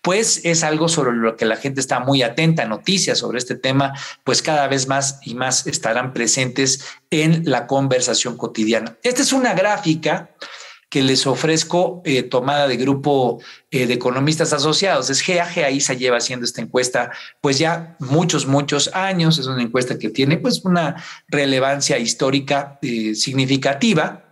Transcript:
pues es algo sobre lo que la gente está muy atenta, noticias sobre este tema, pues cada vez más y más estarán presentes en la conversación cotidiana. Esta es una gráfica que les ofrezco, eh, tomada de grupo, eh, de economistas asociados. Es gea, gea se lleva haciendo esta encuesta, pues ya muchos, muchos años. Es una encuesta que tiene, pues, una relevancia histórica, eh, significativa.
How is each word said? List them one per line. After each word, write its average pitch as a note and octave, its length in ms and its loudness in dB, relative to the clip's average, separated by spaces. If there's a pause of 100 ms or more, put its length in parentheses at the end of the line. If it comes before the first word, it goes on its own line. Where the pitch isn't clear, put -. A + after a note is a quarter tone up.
pues G#3 440 0
es E3 200 2
algo D#3 240 0
sobre C#3 240 0
lo A2+ 240 0
que - 80 -2
la A2 120 2
gente C3+ 260 -4
está C3 180 -2
muy C3+ 220 2
atenta, D#3 420 2
noticias A#2+ 540 -2
sobre A2 180 -4
este B2 200 -6
tema, C3+ 360 0 (320)
pues B2+ 160 0
cada D3 280 2
vez C3+ 200 0
más C#3 340 -2
y A#2 120 -10
más B2+ 320 -2
estarán B2 480 -2
presentes C3 680 0 (280)
en D#3+ 340 4
la B2+ 220 0
conversación B2+ 720 0
cotidiana. A2+ 640 -2
Esta B3 180 0
es C4+ 140 2
una B3+ 180 2
gráfica F3 800 0 (580)
que C#3 140 0
les C3+ 260 2
ofrezco, E3 760 0
eh, C3 200 0
tomada C#3 420 0
de B2+ 100 0
grupo, C3+ 640 2 (300)
eh, B2+ 160 0
de B2 80 2
economistas C#3+ 580 0
asociados. D3+ 560 0
Es C3+ 120 0
gea, F3 260 0
gea D#3 320 0
se C#3+ 180 -2
lleva B2 200 2
haciendo A#2+ 280 -4
esta A2+ 180 -6
encuesta, B2 500 0 (280)
pues C#3 200 2
ya E3 400 -2
muchos, D#3 460 2
muchos C#3+ 460 2
años. F#3 460 2
Es C3 80 -6
una C3 160 -2
encuesta B2 380 -2
que G#2+ 100 -4
tiene, C3+ 260 2
pues, A#3+ 280 -2
una E3+ 320 2 (320)
relevancia C#3 680 0
histórica, C#3 880 -2
eh, A2+ 320 -2
significativa. C3+ 1160 0